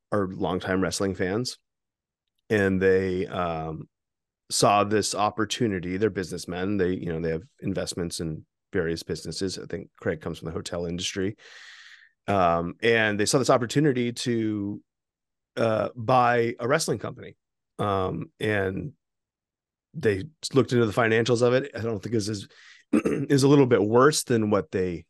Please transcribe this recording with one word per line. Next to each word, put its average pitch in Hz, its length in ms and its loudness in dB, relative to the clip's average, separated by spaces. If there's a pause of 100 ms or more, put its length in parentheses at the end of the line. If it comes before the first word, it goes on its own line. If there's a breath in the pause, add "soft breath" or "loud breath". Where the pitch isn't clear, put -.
(120)
are 101 160 0
longtime 92 540 -2
wrestling 95 340 -2
fans, 101 420 -4 (920)
and 95 320 4
they, 95 460 2
um, 80 600 -6 (600)
saw 104 340 4
this 101 320 0
opportunity. 98 840 -2
They're 110 120 0
businessmen. 90 680 -4
They, 90 160 2
you 87 180 -6
know, 80 100 -4
they 82 100 -2
have 82 120 -4 (180)
investments 90 580 -6
in 80 260 -8 (260)
various 82 300 -2
businesses. 87 560 -8
I - 80 -12
think - 240 -10 (100)
Craig 85 220 -4
comes 82 180 -8
from 82 80 -12
the 82 40 -6
hotel 87 340 -8
industry. 92 520 -6 (880 loud breath)
Um, 85 560 2
and 110 360 4
they 104 60 0
saw 139 140 2
this 120 100 0
opportunity 123 640 2
to, 107 680 -2 (760)
uh, 113 380 0
buy 120 640 2
a 120 80 -4
wrestling 147 320 0
company. - 360 -12 (440)
Um, 98 600 -2
and 104 520 -2 (1040)
they 98 280 -2 (300)
looked 123 200 4
into 120 120 4
the 101 80 0
financials 113 480 2
of 123 120 4
it. 135 220 0
I - 60 -8
don't 110 200 -6
think 110 120 -6
it 117 40 2
was 104 120 -2
as, 98 180 -8 (220 loud breath)
<clears throat> - 220 -20
it 151 400 0
was 135 120 6
a 139 40 6
little 143 200 8
bit 113 160 4
worse 123 400 4
than 110 260 2
what 101 220 0
they 92 380 -2